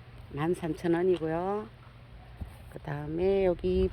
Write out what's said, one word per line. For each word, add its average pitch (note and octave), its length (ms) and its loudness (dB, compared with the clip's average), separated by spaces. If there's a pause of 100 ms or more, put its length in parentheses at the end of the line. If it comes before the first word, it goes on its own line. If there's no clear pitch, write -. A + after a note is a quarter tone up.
(320)
만 D#3+ 220 0
삼천 E3+ 400 0
원이고요. F3+ 880 0 (920)
그 - 80 -14
다음에 E3 680 2
여기 F#3 460 4